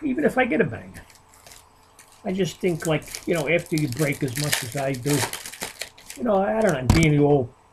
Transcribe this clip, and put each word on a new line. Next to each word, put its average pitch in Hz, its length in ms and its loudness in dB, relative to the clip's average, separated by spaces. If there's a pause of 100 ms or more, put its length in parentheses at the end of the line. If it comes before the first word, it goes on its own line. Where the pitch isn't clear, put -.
even 285 220 0
if 247 140 2
I 254 80 4
get 226 160 2
a - 20 4
bang. 98 340 -8 (1300)
I 190 60 -4
just 185 260 -2
think, 175 280 -2
like, - 400 -4
you 180 80 0
know, 147 160 -2
after 170 260 0
you 151 100 2
break 139 360 -2
as 131 200 -4
much 151 220 -2
as 117 120 -8
I 139 160 -2
do, 135 220 -2 (1000)
you 262 80 -6
know, 214 120 2
I 214 260 0
don't 196 100 4
know, 135 60 -2
I'm 131 80 -2
being 147 340 6
all 143 300 4 (220)